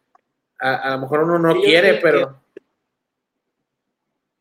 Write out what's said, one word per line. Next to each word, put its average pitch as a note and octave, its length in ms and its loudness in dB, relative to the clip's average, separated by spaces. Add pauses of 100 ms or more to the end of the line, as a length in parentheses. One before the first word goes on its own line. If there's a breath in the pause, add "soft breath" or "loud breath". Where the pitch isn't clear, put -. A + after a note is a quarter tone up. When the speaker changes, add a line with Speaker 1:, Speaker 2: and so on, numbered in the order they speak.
(600)
Speaker 1:
a, C3 160 -4
a C3+ 200 -6
lo C3 60 -8
mejor D3 220 -4
uno E3+ 140 0
no E3 160 2
Speaker 2:
Sí, F3+ 60 -2
yo - 60 0
Speaker 1:
quiere, E3+ 300 4
Speaker 2:
sé - 60 -4
Speaker 1:
pero D3 280 2
Speaker 2:
que - 320 -20 (1800)